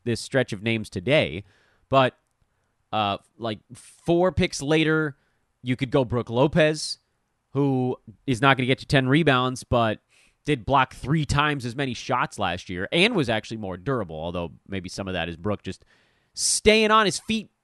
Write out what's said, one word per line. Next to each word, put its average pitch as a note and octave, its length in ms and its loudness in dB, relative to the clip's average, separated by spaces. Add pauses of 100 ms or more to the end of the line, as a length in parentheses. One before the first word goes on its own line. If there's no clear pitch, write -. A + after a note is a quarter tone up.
this A#2 180 -2
stretch B2+ 320 0
of G2+ 120 -8
names A2+ 260 -2
today, G2+ 540 0 (440)
but, C3 280 4 (760)
uh, G#2 260 0 (200)
like, A2 220 -8 (120)
four E3+ 600 0
picks F3+ 280 -2
later, D#3 560 0 (460)
you B2 140 -2
could B2 160 -4
go C#3 120 4
Brook A2+ 240 -4
Lopez, D3+ 720 2 (540)
who C3 440 0 (300)
is A#2+ 160 0
not C3+ 140 6
gonna B2+ 100 -2
get C3 140 0
you - 60 -16
ten C3+ 220 2
rebounds, C3 540 2
but A2+ 380 0 (460)
did C#3 180 -2
block C3 300 2
three D3 320 -2
times C#3+ 400 0
as A2+ 100 -8
many C3+ 160 -4
shots B2+ 460 -4
last F2+ 320 -4
year F#2 220 -6
and G3 220 2
was C#3+ 140 0
actually A2 300 -4
more F#2+ 180 -8
durable, F#2+ 400 -6
although E2+ 340 -6 (160)
maybe F#2 220 -8
some G2 180 -8
of F#2+ 60 -4
that E2+ 160 -4
is E2+ 80 -8
Brook F#2+ 260 -4
just - 220 -12 (480)
staying G#3+ 580 2
on G#3+ 140 4
his F3 140 -2
feet. A3 320 -6 (140)